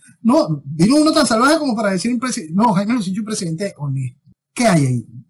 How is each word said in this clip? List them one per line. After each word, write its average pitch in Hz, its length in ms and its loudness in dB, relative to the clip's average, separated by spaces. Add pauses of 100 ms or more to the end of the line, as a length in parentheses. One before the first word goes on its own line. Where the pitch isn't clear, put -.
(220)
No, 233 420 2
vino 165 340 2
uno 302 140 4
tan 311 140 2
salvaje 247 320 2
como 285 180 -2
para 208 160 -2
decir, 196 220 -2
un 247 60 -2
presi-, 220 320 -8
no, 208 220 2
Jaime 202 200 -2
Lucinchi, 190 260 -4
un 214 60 -6
presidente 196 520 -6
honesto. 135 440 -8 (320)
¿Qué 240 140 0
hay 170 180 4
ahí? 123 220 -2 (220)